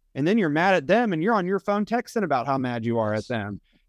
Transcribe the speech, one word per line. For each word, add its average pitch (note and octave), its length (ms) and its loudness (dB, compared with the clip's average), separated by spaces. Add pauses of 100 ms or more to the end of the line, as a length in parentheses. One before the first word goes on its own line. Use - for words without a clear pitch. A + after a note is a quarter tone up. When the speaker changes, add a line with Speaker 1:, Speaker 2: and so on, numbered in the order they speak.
(140)
Speaker 1:
And C3+ 140 0
then G#3 80 4
you're F#3 140 2
mad F3 240 2
at D3 120 0
them G#3 280 2
and D#3 80 -2
you're A3 100 2
on F#3+ 140 0
your F#3+ 120 -2
phone G3+ 280 -2
texting A3+ 380 -2
about C3+ 220 0
how C3+ 120 0
mad B2 260 -4
you A#2 140 0
are G#2+ 160 0
at G#2+ 60 -2
Speaker 2:
Yes. - 80 -10
Speaker 1:
them. G#2 320 -6 (280)